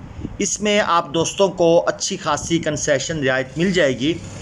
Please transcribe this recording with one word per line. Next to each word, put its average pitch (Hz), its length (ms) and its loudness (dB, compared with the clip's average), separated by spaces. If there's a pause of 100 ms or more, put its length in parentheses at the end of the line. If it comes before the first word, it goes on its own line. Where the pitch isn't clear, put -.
(400)
इसमें 208 400 0
आप 170 300 2
दोस्तों 170 400 2
को 170 280 4
अच्छी - 400 -2
खासी 160 420 0
concession 151 600 -2
रियायत 131 380 0
मिल 185 140 2
जाएगी। 147 420 2 (280)